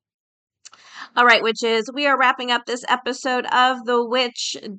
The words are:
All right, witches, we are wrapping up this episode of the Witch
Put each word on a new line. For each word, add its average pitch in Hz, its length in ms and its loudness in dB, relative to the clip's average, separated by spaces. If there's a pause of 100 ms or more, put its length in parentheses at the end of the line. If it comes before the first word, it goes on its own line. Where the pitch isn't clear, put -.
(1160)
All 247 80 6
right, 233 180 6
witches, 226 500 -2
we 285 140 0
are 269 100 2
wrapping 254 340 0
up 240 140 -2
this 247 220 -8
episode 247 600 -2
of 254 380 2
the 240 200 0
Witch 247 500 -4 (240)